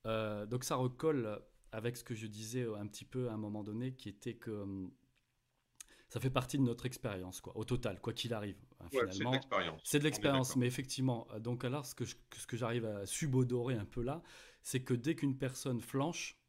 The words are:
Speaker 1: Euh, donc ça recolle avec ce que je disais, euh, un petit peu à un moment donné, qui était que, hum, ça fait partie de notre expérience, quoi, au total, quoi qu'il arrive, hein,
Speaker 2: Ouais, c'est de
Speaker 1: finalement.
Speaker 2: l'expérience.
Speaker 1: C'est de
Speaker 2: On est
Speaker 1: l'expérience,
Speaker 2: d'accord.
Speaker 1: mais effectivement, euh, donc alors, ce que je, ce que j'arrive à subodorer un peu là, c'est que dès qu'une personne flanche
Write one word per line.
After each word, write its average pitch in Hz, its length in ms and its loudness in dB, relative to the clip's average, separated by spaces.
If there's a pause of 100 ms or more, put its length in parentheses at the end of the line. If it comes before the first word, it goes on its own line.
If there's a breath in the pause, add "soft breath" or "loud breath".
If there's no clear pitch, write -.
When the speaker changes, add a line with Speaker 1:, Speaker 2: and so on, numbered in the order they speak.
Speaker 1:
Euh, 107 400 0
donc 123 180 -2
ça 156 120 0
recolle 127 640 2 (320)
avec 120 260 -2
ce - 60 -12
que 120 120 -4
je 110 120 -6
disais, 110 360 -4
euh, 110 140 -2
un 107 100 -4
petit - 180 -10
peu 127 240 -2
à 110 40 -4
un 110 40 -2
moment 107 260 -4
donné, 117 300 -2
qui 107 160 -10
était 113 260 -6
que, 117 160 -10
hum, 98 400 -4 (1160 soft breath)
ça 117 100 -4
fait 131 100 2
partie 131 280 2
de 139 60 8
notre 120 220 2
expérience, 95 560 -4
quoi, - 160 -12
au 107 80 -2
total, 120 340 0
quoi 113 140 -2
qu'il 117 200 -2
arrive, 104 240 -2 (220)
hein, 87 60 -14
Speaker 2:
Ouais, 127 160 0
c'est 117 40 4
de 92 60 -4
Speaker 1:
finalement. 107 220 2
Speaker 2:
l'expérience. 92 500 0
Speaker 1:
C'est 147 160 4
de 147 40 4
Speaker 2:
On - 20 2
est 156 40 6
Speaker 1:
l'expérience, 131 400 4
Speaker 2:
d'accord. 131 120 2
Speaker 1:
mais 123 60 6
effectivement, 131 640 0
euh, 110 80 -6
donc 120 260 -2
alors, 131 200 -2
ce - 100 -12
que 120 100 -2
je, - 100 -8 (200)
ce - 120 -12
que - 100 -4
j'arrive 117 280 0
à 101 200 -2
subodorer 123 720 4
un 101 100 -2
peu - 160 -4
là, 143 200 -2 (400 loud breath)
c'est 131 200 -2
que 127 120 2
dès 120 220 2
qu'une 135 220 2
personne 127 440 -2
flanche 143 560 0 (120)